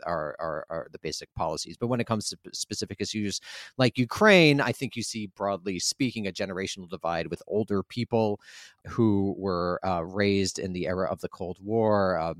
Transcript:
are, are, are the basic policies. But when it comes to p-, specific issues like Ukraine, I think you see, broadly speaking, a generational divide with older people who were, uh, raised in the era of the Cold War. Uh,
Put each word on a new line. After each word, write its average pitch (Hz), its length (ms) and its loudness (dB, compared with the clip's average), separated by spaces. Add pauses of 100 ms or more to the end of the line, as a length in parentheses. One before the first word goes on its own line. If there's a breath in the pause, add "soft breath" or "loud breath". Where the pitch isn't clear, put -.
are, 80 340 -4
are, 78 300 -4
are 82 220 -6
the - 80 -16
basic - 360 -8
policies. 80 420 -4
But 120 100 -4
when 120 140 0
it 110 60 -2
comes 107 220 -2
to 92 80 -12
p-, - 160 -18
specific - 460 -8
issues 104 400 -4 (380 loud breath)
like 127 200 2
Ukraine, 156 640 6
I 120 140 4
think - 240 -6
you 113 60 -6
see, 107 240 -6
broadly 95 520 -2
speaking, 113 480 -2
a 92 40 -2
generational 95 580 -6
divide 82 380 -2
with 82 200 -6
older 101 340 0
people 110 600 -2 (460 loud breath)
who 98 500 2
were, 90 480 -2
uh, 87 180 0
raised 98 560 0
in 92 140 -4
the 87 140 -2
era 92 220 0
of 92 120 -6
the - 80 -6
Cold 87 320 -10
War. 104 560 4
Uh, 82 220 0